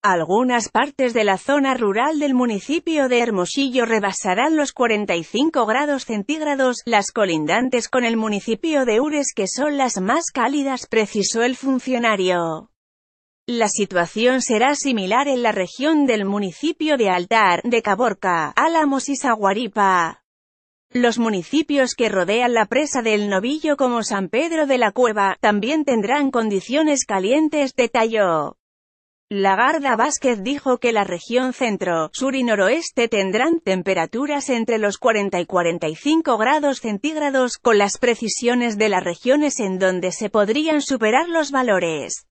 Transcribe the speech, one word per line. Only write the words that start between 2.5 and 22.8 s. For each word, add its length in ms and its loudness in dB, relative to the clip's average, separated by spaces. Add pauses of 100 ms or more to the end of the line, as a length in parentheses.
de 100 2
Hermosillo 680 0
rebasarán 680 0
los 180 0
cuarenta 440 0
y 80 -4
cinco 420 0
grados 380 -2
centígrados, 800 -2
las 260 0
colindantes 760 0
con 160 0
el 120 0
municipio 680 -2
de 160 2
Ures 340 -2
que 140 -2
son 280 -2
las 240 0
más 320 0
cálidas, 560 -2
precisó 540 -2
el 140 0
funcionario. 1120 -2 (760)
La 200 0
situación 760 0
será 340 2
similar 500 0
en 160 0
la 80 2
región 560 0
del 180 0
municipio 720 -2
de 140 2
Altar, 540 2
de 180 2
Caborca, 720 0
Álamos 540 2
y 80 -2
Zaguaripa. 1080 0 (680)
Los 260 2
municipios 760 0
que 140 0
rodean 460 0
la 120 2
presa 360 -2